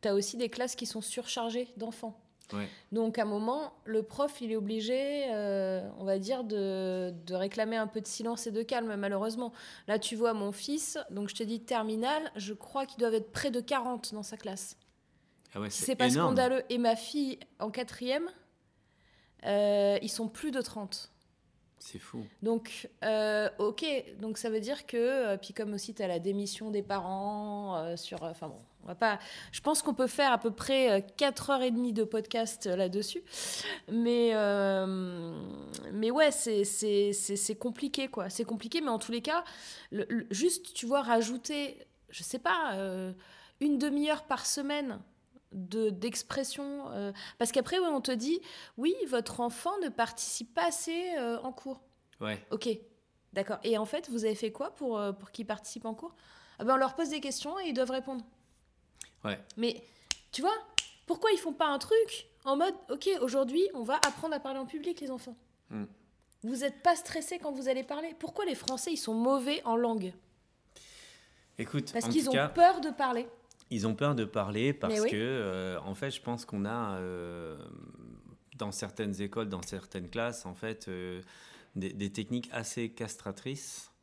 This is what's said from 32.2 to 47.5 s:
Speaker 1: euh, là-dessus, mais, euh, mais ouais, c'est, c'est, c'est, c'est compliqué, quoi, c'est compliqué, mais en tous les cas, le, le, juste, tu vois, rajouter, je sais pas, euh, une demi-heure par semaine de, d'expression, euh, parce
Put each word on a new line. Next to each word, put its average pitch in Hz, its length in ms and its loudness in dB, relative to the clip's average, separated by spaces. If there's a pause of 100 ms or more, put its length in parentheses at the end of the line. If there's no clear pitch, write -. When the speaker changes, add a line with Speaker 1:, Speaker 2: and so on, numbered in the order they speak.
Speaker 1:
euh, 185 100 2
là-dessus, 196 460 2 (720)
mais, 233 420 6
euh, 190 1040 2 (540)
mais 220 160 2
ouais, 294 220 6
c'est, 214 320 2
c'est, 202 500 4
c'est, 202 220 0
c'est 202 200 0
compliqué, 269 520 -2
quoi, 196 240 -4
c'est 233 120 -2
compliqué, 226 380 -2
mais 294 80 0
en 220 100 2
tous 233 120 -6
les 233 100 0
cas, 311 220 0 (480)
le, 202 180 -2
le, 233 220 0
juste, 277 420 2
tu - 140 -6
vois, 277 160 4
rajouter, 240 760 2 (320)
je - 140 -12
sais - 160 -2
pas, 330 340 2
euh, 185 400 -2 (480)
une 285 160 4
demi-heure 294 460 2
par - 240 -2
semaine 277 520 0 (540)
de, 196 360 0
d'expression, 269 1040 -4
euh, 202 220 -4 (260)
parce 233 140 2